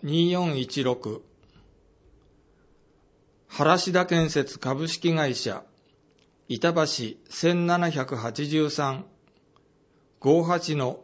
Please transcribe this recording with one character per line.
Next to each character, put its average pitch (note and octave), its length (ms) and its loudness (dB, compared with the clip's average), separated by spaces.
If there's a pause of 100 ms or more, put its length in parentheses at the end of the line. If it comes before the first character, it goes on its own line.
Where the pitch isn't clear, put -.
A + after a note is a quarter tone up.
二 E3 260 2
四 F3+ 300 0
一 C3 240 -2
六。 B2 400 -4 (2250)
原 D#3 300 4
志 F3+ 160 -2
田 F3+ 120 4
建 E3 240 2
設 C#3+ 300 -2
株 C#3 300 -4
式 E3 240 -2
会 D3 220 0
社。 - 280 -6 (880)
板 E3 240 0
橋 D#3+ 120 2 (440)
千 F3 360 0
七 F3 260 2
百 C3 260 -4
八 A#2 280 -6
十 D3+ 240 0
三。 C#3 360 -4 (1160)
五 D#3+ 240 4
八 E3+ 320 -2
の B2+ 280 -2